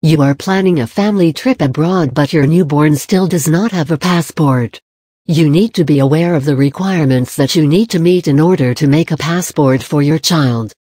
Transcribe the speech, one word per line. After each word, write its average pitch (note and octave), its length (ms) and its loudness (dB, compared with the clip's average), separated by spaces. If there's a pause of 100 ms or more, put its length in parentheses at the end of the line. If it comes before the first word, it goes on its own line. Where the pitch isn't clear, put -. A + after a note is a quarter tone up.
You D#3 200 2
are C#3 120 2
planning F#3+ 460 0
a A#2 60 -2
family G3+ 460 0
trip - 280 -2
abroad, D3+ 540 0
but D3 180 -2
your D3 140 2
newborn D3+ 480 2
still F#3 320 0
does D#3+ 220 -2
not F#3 240 0
have E3 180 -2
a D#3 80 -2
passport. D3+ 800 -2 (460)
You D#3 240 2
need G3+ 240 0
to F3 100 0
be C#3+ 140 2
aware D#3+ 360 2
of C#3 100 -2
the C#3+ 120 0
requirements C#3 800 -2
that C#3 180 -2
you D#3 120 2
need F#3+ 240 2
to F#3 80 -2
meet F3 300 2
in C#3+ 120 2
order D3+ 340 2
to D3 120 -2
make D3+ 240 2
a D#3+ 60 -2
passport D3 680 -2
for D3 180 -2
your D3 180 0
child. B2 640 -2